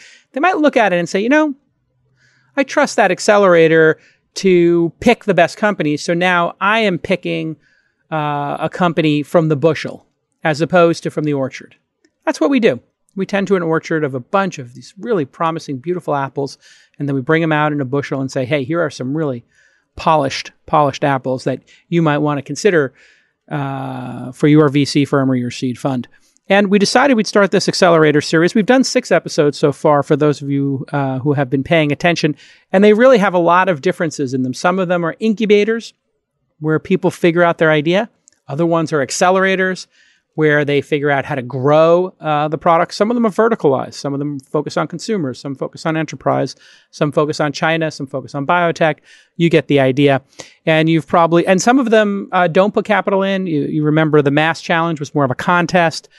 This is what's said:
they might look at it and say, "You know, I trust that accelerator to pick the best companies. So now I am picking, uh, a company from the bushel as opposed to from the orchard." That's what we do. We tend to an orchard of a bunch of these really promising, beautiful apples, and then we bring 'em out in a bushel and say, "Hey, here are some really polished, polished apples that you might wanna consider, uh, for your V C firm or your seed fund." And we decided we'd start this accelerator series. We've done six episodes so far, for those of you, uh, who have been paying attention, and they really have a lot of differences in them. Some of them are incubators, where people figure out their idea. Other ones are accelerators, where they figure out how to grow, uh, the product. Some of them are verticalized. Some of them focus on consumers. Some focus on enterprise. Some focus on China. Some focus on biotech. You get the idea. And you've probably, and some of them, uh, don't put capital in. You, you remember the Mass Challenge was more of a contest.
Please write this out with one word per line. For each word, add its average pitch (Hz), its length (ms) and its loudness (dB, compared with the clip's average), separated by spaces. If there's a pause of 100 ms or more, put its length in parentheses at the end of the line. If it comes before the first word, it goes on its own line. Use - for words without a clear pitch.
(320)
they 262 80 -6
might 359 180 0
look 294 180 2
at 208 160 2
it 180 40 0
and 175 120 -2
say, 196 120 -2
"You 226 100 -2
know, 302 240 2 (1000)
I 277 100 0
trust - 320 -2
that 196 140 2
accelerator 165 880 4 (340)
to 170 680 2
pick - 240 0
the 196 100 0
best 165 220 0
companies. 156 480 -2
So 175 100 -2
now 175 460 0
I 208 200 0
am 190 180 0
picking, 165 580 -6 (560)
uh, 143 480 -4
a 160 100 -4
company 156 540 0
from 165 240 0
the 156 80 0
bushel 143 500 -2 (380)
as 151 160 0
opposed 170 420 2
to 160 80 -6
from 151 140 -6
the 147 80 -2
orchard." 135 420 -8 (500)
That's - 160 -2
what 311 100 2
we 269 100 2
do. 156 180 2 (380)
We 190 100 -4
tend 196 220 -2
to 196 80 2
an 175 60 -2
orchard 160 420 -2
of 135 100 -6
a 127 60 -6
bunch 190 400 -4
of 123 140 -18
these 127 220 -20
really 196 280 -2
promising, 160 540 -6
beautiful 160 360 -6
apples, 139 440 -6 (380)
and 143 120 -6
then 139 80 -2
we 131 60 -4
bring 160 200 0
'em 160 80 -2
out 151 220 0
in 147 80 -4
a 135 40 -4
bushel 139 360 -6
and 131 100 -6
say, 131 140 -4
"Hey, 143 180 -2
here 160 180 -4
are 156 80 -2
some 131 280 -8
really 139 280 -6 (520)
polished, 151 560 -2 (120)
polished 147 380 0
apples 131 400 -2
that 131 220 -6 (240)
you 170 120 0
might 147 180 0
wanna 147 220 -2
consider, 147 520 0 (580)
uh, 131 800 -8
for - 160 -2
your 151 220 6
V 139 160 2
C 139 200 0
firm 135 240 0
or 131 60 2
your 123 160 -4
seed 127 260 -6
fund." 131 300 -6 (420)
And 196 200 2
we 202 120 4
decided 254 360 2
we'd 180 120 -2
start 202 240 2
this 185 160 0
accelerator 156 520 4
series. 170 360 0
We've 208 100 2
done 254 160 4
six 240 300 -2
episodes 156 440 0
so 151 140 2
far, 143 320 2
for 151 140 0
those 143 260 0
of 139 80 -8
you, 139 420 -4
uh, 135 280 -4
who 143 140 0
have 135 140 -2
been 135 140 -2
paying 151 300 0
attention, 165 420 -2 (380)
and 190 100 4
they 214 100 8
really 240 260 6
have 185 160 0
a 185 40 2
lot 175 300 4
of 156 120 0
differences 151 540 -4
in 131 80 -2
them. 127 100 -4
Some 180 280 -2
of 175 80 -2
them 175 160 -2
are 160 160 -4
incubators, 214 760 0 (640)
where 156 220 -2
people 180 320 0
figure 175 320 0
out 170 140 0
their 160 120 4
idea. 170 400 0 (380)
Other 147 180 -2
ones 165 260 -2
are 156 60 0
accelerators, 185 880 0 (480)
where 147 300 2
they 143 160 0
figure 147 300 -2
out 135 140 -2
how 147 120 -8
to 127 60 -6
grow, 156 800 2
uh, 151 280 -2
the 151 100 -6
product. 170 360 0
Some 214 180 -2
of - 20 -2
them 233 120 0
are 208 40 0
verticalized. 147 640 0
Some 143 180 -8
of 139 60 -4
them 143 220 -8
focus - 360 -6
on 165 120 -4
consumers. 170 500 -6
Some 139 160 -10
focus - 320 -10
on 160 100 -2
enterprise. 139 600 -4 (340)
Some 151 220 -2
focus 151 260 -2
on 151 140 -2
China. 160 400 -2
Some 139 140 -12
focus 131 280 -12
on 139 120 -6
biotech. 170 520 0 (380)
You 170 140 2
get 147 180 2
the 143 120 4
idea. 135 420 2 (440)
And 160 220 2
you've 160 180 0
probably, 170 400 2
and 190 140 2
some 247 180 2
of 226 120 0
them, 208 420 0
uh, 180 160 2
don't 185 260 2
put 214 100 -2
capital 196 380 0
in. 196 240 -2
You, 151 160 -2
you 151 220 -2
remember 151 380 2
the 139 80 2
Mass 156 300 0
Challenge 170 380 -2
was - 160 -10
more 147 100 2
of 127 60 -2
a 123 60 -4
contest. 175 720 0 (100)